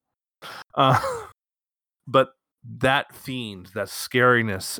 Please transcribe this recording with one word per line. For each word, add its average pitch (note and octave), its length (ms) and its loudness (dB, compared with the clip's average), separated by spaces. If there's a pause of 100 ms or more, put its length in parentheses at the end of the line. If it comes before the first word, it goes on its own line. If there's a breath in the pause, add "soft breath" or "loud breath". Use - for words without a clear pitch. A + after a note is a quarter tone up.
(760 loud breath)
Uh, C3+ 260 4 (580 loud breath)
<laughs> - 480 -20
but C3 260 2 (460)
that C3 360 0
Fiend, G#2 600 -10
that G2+ 140 -6
scariness A#2+ 920 2